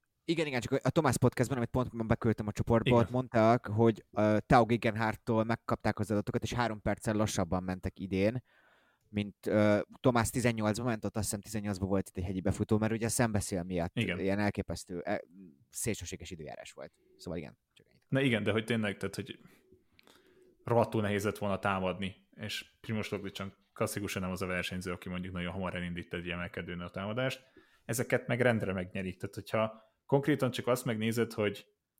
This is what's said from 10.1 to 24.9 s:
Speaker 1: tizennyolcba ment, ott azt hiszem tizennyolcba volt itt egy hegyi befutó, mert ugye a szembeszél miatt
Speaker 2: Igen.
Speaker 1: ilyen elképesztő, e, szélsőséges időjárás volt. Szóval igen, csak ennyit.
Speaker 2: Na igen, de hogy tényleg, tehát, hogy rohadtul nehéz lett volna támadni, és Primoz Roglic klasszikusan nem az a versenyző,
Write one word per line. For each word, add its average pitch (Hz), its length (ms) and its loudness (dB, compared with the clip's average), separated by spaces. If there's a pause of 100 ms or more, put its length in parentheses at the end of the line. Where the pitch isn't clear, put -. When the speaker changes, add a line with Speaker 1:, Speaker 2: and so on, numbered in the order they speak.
Speaker 1:
tizennyolcba 113 540 0
ment, 113 220 -2
ott 101 100 -6
azt 107 80 0
hiszem 101 180 -4
tizennyolcba 101 440 -4
volt 95 220 0
itt - 100 -14
egy 95 60 -4
hegyi 92 180 -4
befutó, 101 360 2
mert 107 140 2
ugye 113 140 -2
a 117 40 -2
szembeszél 104 540 2
miatt 90 340 -2
Speaker 2:
Igen. 92 220 0
Speaker 1:
ilyen 95 200 2
elképesztő, 95 600 -2
e, - 220 -4 (460)
szélsőséges - 640 -6
időjárás 76 400 -12
volt. 67 200 -14 (260)
Szóval 85 220 -6
igen, 73 180 -10 (160)
csak - 160 -20
ennyit. - 180 -20
Speaker 2:
Na 135 140 2
igen, 117 220 2
de 104 80 4
hogy 110 120 2
tényleg, 110 340 0
tehát, - 180 -6
hogy - 240 -10 (1200)
rohadtul 117 380 2
nehéz 101 220 0
lett 104 140 -2
volna 98 220 -4
támadni, 95 720 -4
és - 460 -10
Primoz 107 280 -6
Roglic 98 340 -8 (320)
klasszikusan 101 480 -4
nem 92 100 -4
az 92 100 -6
a 95 40 -2
versenyző, 90 460 -4